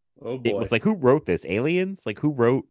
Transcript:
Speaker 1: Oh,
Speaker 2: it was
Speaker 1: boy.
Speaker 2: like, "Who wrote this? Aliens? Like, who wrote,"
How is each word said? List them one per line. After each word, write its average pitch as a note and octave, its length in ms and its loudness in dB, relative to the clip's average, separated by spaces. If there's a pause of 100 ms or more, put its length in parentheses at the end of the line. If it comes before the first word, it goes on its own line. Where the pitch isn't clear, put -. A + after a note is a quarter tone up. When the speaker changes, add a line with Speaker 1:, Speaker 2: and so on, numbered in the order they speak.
(200)
Speaker 1:
Oh, A#2+ 240 -8
Speaker 2:
it G2+ 140 0
was - 120 -4
Speaker 1:
boy. - 20 -8
Speaker 2:
like, A2+ 120 0
"Who G#3+ 100 2
wrote D3 320 2
this? E2+ 200 -2
Aliens? E3+ 600 -2
Like, G#2+ 120 -6
who D3+ 120 0
wrote," B2+ 400 2